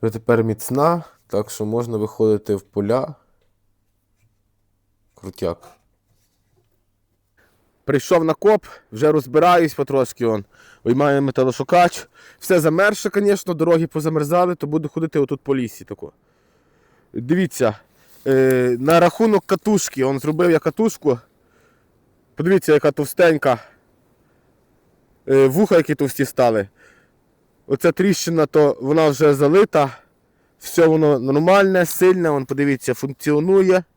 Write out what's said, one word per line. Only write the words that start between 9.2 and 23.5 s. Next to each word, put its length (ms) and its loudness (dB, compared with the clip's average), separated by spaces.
потрошки, 520 -4
он, 200 -2
виймаю 380 0
металошукач. 880 0
Все 200 0
замерзше, 540 0
звісно, 400 -2
дороги 340 0
позамерзали, 680 -2
то 120 -10
буду 220 -6
ходити 300 -6
отут 220 -4
по 140 -4
лісі 300 -8
тако. 280 -16
Дивіться, 680 -2
е, 520 2
на 200 2
рахунок 460 2
катушки, 580 -2
он 160 -2
зробив 320 -2
я 80 2
катушку. 600 -2
Подивіться, 380 2
яка 180 2
товстенька. 680 0